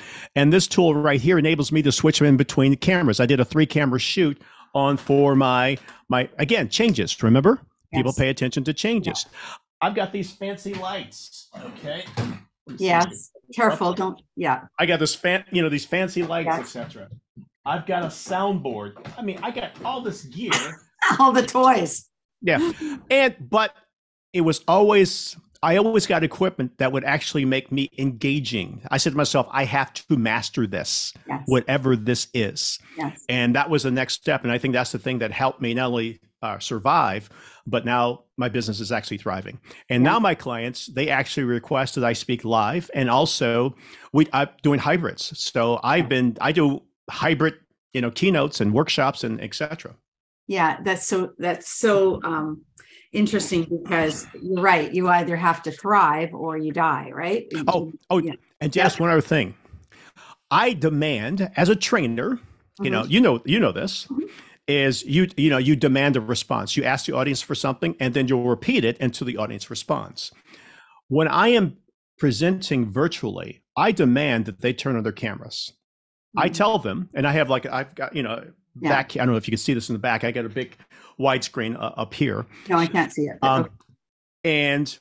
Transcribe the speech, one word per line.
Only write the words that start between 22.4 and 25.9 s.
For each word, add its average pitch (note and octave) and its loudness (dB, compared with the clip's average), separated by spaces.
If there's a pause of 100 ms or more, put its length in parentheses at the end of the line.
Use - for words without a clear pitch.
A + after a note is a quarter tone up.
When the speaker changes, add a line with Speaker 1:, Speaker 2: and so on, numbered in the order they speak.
Speaker 1:
Yeah, C#4 2 (380)
and, C4+ 4 (140)
but G#3+ 0 (600)
it F3+ 0
was D#3+ 2
always, G3 4 (240)
I E3 4
always G#3+ 2